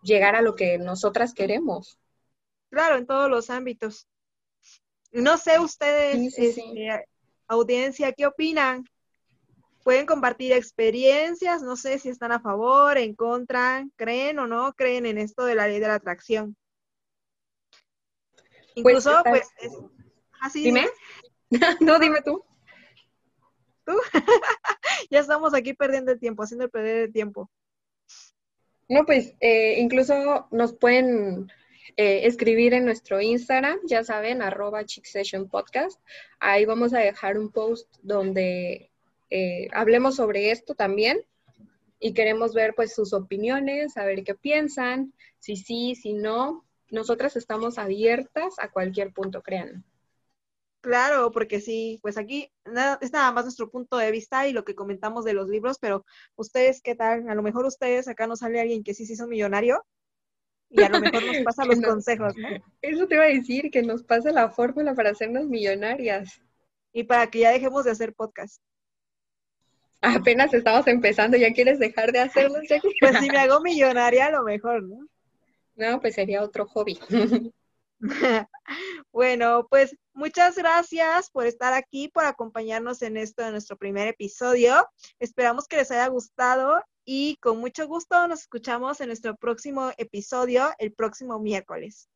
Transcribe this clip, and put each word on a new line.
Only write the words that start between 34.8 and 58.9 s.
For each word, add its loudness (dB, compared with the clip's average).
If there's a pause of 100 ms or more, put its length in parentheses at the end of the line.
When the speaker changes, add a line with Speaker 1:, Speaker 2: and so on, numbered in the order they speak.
Speaker 1:
Chick -18
Session -6
Podcast. -6 (400)
Ahí 4
vamos 0
a 2
dejar 0
un -6
post -4 (140)
donde, -4 (380)
eh, -4
hablemos 2
sobre 0
esto -6
también 0 (760)
y -4
queremos 0
ver, 0
pues, -2
sus -4
opiniones, -4
saber -4
qué -6
piensan, -4 (260)
si -10
sí, -6
si -10
no. -4 (260)
Nosotras -4
estamos -6
abiertas -2
a -8
cualquier -4
punto, -10
créanme. -10 (960)
Speaker 2:
Claro, 2
porque -4
sí, -6
pues -6
aquí -10 (140)
na-, -2
es -8
nada 2
más -2
nuestro -10
punto -8
de 0
vista -2
y -4
lo -4
que -10
comentamos -8
de -4
los -4
libros, -4
pero -4 (300)
ustedes, 0
¿qué -6
tal? -2
A -4
lo -2
mejor -4
ustedes, -4
acá -6
nos -8
sale -4
alguien -4
que -8